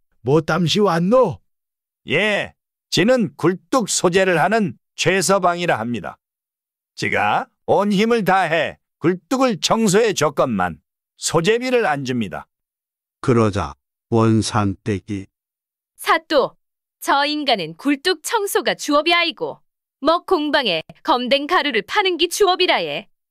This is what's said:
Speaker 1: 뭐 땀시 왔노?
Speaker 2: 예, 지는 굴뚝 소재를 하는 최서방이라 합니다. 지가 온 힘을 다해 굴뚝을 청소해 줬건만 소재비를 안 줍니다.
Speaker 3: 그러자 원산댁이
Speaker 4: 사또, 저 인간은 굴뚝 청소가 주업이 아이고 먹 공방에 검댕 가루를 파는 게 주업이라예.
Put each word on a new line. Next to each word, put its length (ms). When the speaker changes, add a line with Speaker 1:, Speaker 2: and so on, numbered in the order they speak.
Speaker 1:
뭐 200
땀시 380
왔노? 600
Speaker 2:
예, 440
지는 440
굴뚝 540
소재를 500
하는 380
최서방이라 840
합니다. 380
지가 520
온 260
힘을 340
다해 520
굴뚝을 600
청소해 520
줬건만 680
소재비를 680
안 200
줍니다. 420
Speaker 3:
그러자 540
원산댁이 1200
Speaker 4:
사또, 580
저 240
인간은 520
굴뚝 460
청소가 520
주업이 380
아이고 460
먹 260
공방에 560
검댕 440
가루를 360
파는 340
게 100
주업이라예. 800